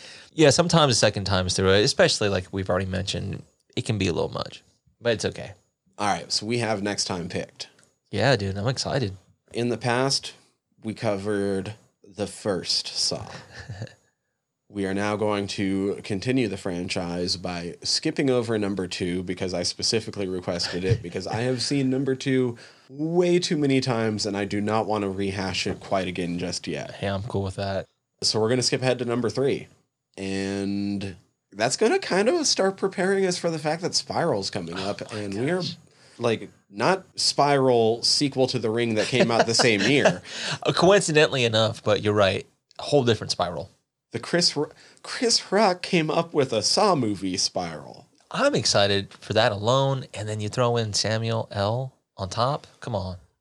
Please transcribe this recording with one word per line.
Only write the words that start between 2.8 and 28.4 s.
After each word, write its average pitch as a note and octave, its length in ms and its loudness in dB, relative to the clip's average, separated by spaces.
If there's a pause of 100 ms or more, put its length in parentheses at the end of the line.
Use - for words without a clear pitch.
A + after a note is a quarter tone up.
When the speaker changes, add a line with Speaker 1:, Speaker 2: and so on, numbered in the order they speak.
Speaker 1:
mentioned, F#2 560 -4 (320)
it - 100 -4
can A2 140 -2
be F#2+ 80 2
a E2+ 60 0
little D#2+ 180 -2
much. - 320 -8 (360)
But A#2 140 2
it's G#2 120 -4
okay. - 260 -6 (480)
Speaker 2:
All G#2 80 0
right, F2 240 -2
so - 160 -2
we A#2+ 100 -2
have A2 240 -2
next G2+ 240 -2
time F2+ 240 -6
picked. - 380 -8 (440)
Speaker 1:
Yeah, A2+ 240 2
dude, G2 220 -4
I'm G2+ 100 -2
excited. A#2+ 480 -4 (380)
Speaker 2:
In A#2+ 160 -2
the A#2 80 -2
past, B2+ 560 -2 (500)
we A2 120 -8
covered G2+ 800 -2 (280)
the G2 240 -6
first - 600 -4
Saw. - 380 -4 (440)
Speaker 1:
<laughs> G2+ 160 -10 (840)
Speaker 2:
We G2+ 140 -4
are F#2+ 80 -2
now G#2 220 0
going G2+ 320 0
to G2 560 -2
continue A#2+ 440 -2
the F#2+ 80 -4
franchise F2+ 840 -4
by F2 440 -8
skipping - 480 -2
over A#2 300 2
number G2 260 -2
two F2+ 380 -4
because F#2 280 -6
I F2+ 120 -2
specifically G2+ 640 -4
requested F2+ 560 -4
it G2+ 180 2
because F2+ 240 -8
I G#2+ 160 -4
have B2+ 220 -2
seen C#3 260 0
number C3+ 240 0
two C3 420 0 (320)
way E3+ 520 2
too F3 180 -2
many C3+ 240 4
times A2+ 460 0
and G2 100 -2
I G2+ 80 0
do G2+ 160 -2
not G#2+ 240 0
want G#2 160 0
to G2 80 -2
rehash F#2+ 560 -4
it F#2 140 -4
quite F#2+ 280 -2
again F2 300 -4
just F2+ 300 -6
yet. D2 340 -8
Speaker 1:
Yeah, G2 140 -2
I'm G2 80 -4
cool G#2 180 -4
with F#2+ 140 -6
that. G2 320 -4 (340)
Speaker 2:
So - 180 0
we're A2 100 2